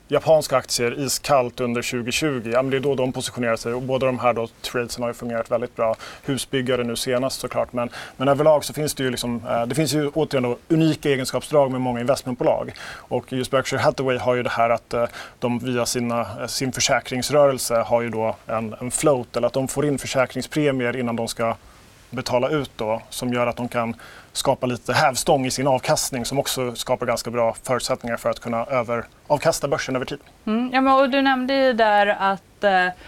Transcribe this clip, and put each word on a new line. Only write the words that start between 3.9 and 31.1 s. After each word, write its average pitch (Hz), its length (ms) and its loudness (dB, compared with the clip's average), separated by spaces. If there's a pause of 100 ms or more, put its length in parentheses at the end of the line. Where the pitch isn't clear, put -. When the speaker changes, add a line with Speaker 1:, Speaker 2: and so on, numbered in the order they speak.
Speaker 1:
de 127 140 0
här 123 140 2
då 113 140 -2 (140)
tradesen 123 420 -4
har 120 60 -2
ju 120 40 -6
fungerat 117 380 -4
väldigt 120 240 -2
bra. 113 200 0 (300)
Husbyggare 127 580 0
nu 117 120 -2
senast 127 440 -2
såklart, 120 340 -4
men, 120 160 -2 (280)
men 131 100 0
överlag 143 380 6
så - 80 -8
finns 147 200 -2
det 139 100 -4
ju 131 60 2
liksom, 120 400 -4
eh, 117 160 0
det 123 100 -2
finns 139 180 2
ju 151 160 2
återigen 143 340 0
då 120 140 0 (120)
unika 156 400 2
egenskapsdrag 131 600 2
med 127 100 -2
många 123 180 -2
investmentbolag. 123 760 0 (240)
Och - 360 -6
just 127 180 -2
Berkshire 131 300 0
Hathaway 131 360 2
har 123 180 0
ju 123 80 0
det 117 60 -2
här 117 200 2
att, - 240 0
eh, 120 120 2 (340)
de 120 200 0
via 120 260 -2
sina, 120 340 -2
eh, 120 280 -6
sin 131 240 -4
försäkringsrörelse 131 1040 2
har 117 260 2
ju 117 80 -2
då 110 260 -2 (120)
en, 113 340 -4
en 123 100 -6
float, 131 460 0
eller 120 100 2
att 117 60 0
de 135 140 0
får 139 180 -2
in 143 120 0
försäkringspremier 131 1000 0
innan 120 180 -2
de 113 120 -4
ska 113 280 -2 (540)
betala 123 400 0
ut 151 260 -2
då, 113 340 -2
som 123 240 -4
gör 120 140 2
att 117 80 -2
de 123 120 -6
kan 117 280 -4 (380)
skapa - 320 0
lite 123 280 -2
hävstång 139 520 2
i 127 60 -2
sin 131 160 -2
avkastning, 131 580 0
som 135 140 -4
också 123 360 -2
skapar 123 300 -2
ganska 117 260 -2
bra 113 320 0
förutsättningar 120 540 -2
för - 120 -2
att 113 100 -4
kunna 117 260 -4
överavkasta 131 1000 -2
börsen 135 280 -2
över 127 100 -2
tid. 143 140 -8 (260)
Speaker 2:
Mm, 233 280 0
ja, 262 80 4
men, 269 120 4
och 269 160 4
du 277 120 2